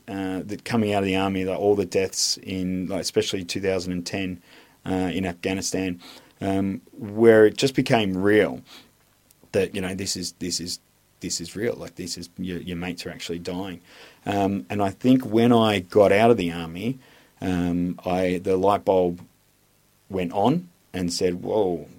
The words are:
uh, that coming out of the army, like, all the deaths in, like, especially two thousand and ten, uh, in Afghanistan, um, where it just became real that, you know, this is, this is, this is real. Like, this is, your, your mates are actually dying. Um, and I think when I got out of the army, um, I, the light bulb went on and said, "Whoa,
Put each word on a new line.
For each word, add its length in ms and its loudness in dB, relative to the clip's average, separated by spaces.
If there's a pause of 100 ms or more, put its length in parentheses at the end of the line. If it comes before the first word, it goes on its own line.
uh, 360 -6
that 220 -10
coming 280 0
out 100 2
of 20 0
the 100 2
army, 300 0
like, 140 -2
all 160 4
the 100 2
deaths 560 -2
in, 460 -4
like, 140 -6
especially 440 -2
two 160 -8
thousand 320 -2
and 120 -6
ten, 360 -6 (440)
uh, 280 -2
in 140 -2
Afghanistan, 760 -4 (400)
um, 400 -2 (160)
where 480 6
it 100 4
just 200 0
became 420 0
real 440 2 (920)
that, 240 -2
you 60 -4
know, 120 -6
this 240 -8
is, 220 -10
this 200 -6
is, 200 -10 (400)
this 220 -8
is 140 -14
real. 200 -4
Like, 200 -14
this 220 -10
is, 200 -14
your, 220 -6
your 180 -8
mates 280 -8
are 40 -12
actually 300 -10
dying. 420 -10 (440)
Um, 440 -2
and 140 -2
I 80 0
think 340 2
when 260 4
I 280 4
got 320 6
out 200 6
of 60 4
the 140 -2
army, 480 -8 (420)
um, 640 -2
I, 380 0
the 140 2
light 280 2
bulb 360 2 (880)
went 240 -4
on 360 0 (240)
and 180 -4
said, 320 -2
"Whoa, 440 -2 (120)